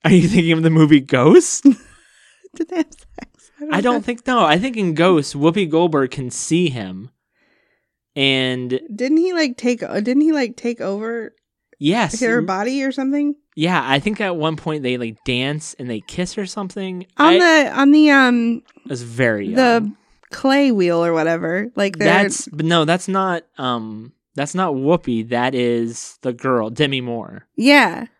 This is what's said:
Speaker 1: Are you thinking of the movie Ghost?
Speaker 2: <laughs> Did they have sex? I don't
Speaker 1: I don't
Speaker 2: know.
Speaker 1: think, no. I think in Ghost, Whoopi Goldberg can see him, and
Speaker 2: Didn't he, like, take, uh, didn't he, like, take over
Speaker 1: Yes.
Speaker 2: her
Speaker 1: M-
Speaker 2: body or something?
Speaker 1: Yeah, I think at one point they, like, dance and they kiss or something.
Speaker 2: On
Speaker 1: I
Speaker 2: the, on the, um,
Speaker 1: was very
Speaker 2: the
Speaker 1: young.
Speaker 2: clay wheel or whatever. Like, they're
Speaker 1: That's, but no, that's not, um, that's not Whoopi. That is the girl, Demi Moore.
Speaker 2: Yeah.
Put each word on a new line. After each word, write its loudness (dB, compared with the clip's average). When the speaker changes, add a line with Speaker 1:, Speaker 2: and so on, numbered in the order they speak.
Speaker 1:
Are 4
you 6
thinking 2
of 2
the 4
movie 6
Ghost? 4
Speaker 2:
<laughs> -2
Did -8
they -6
have -2
sex? -20
I -14
don't -6
Speaker 1:
I 0
don't 0
Speaker 2:
know. -4
Speaker 1:
think, -8
no. 2
I 4
think -4
in -2
Ghost, 2
Whoopi 2
Goldberg 0
can -10
see -2
him, -10
and 0
Speaker 2:
Didn't 0
he, 0
like, -2
take, -2
uh, -6
didn't 0
he, 2
like, -4
take -8
over -8
Speaker 1:
Yes. -2
Speaker 2:
her 0
Speaker 1:
M- -2
Speaker 2:
body -4
or -2
something? -2
Speaker 1:
Yeah, 0
I 0
think -4
at -4
one -2
point -6
they, -2
like, -10
dance -4
and -10
they -6
kiss -8
or -6
something. -10
Speaker 2:
On 4
Speaker 1:
I 4
Speaker 2:
the, -4
on 6
the, 6
um, 2
Speaker 1:
was -8
very 0
Speaker 2:
the 4
Speaker 1:
young. -6
Speaker 2:
clay 2
wheel 2
or 0
whatever. -2
Like, -2
they're 2
Speaker 1:
That's, -6
but -6
no, 2
that's -2
not, -2
um, -8
that's -6
not -2
Whoopi. -2
That -2
is -4
the -4
girl, -2
Demi -2
Moore. -12
Speaker 2:
Yeah. 4